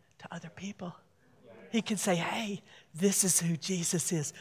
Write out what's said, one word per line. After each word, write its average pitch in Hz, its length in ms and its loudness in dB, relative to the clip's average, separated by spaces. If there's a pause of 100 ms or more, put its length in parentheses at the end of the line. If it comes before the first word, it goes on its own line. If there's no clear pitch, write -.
(200)
to - 140 -16
other 170 160 -10
people. 185 460 -10 (760)
He 226 100 2
could 196 180 -2
say, 185 160 4
"Hey, 202 460 -2 (320)
this 190 320 4
is 175 160 4
who 165 160 2
Jesus 175 560 0
is. 151 280 0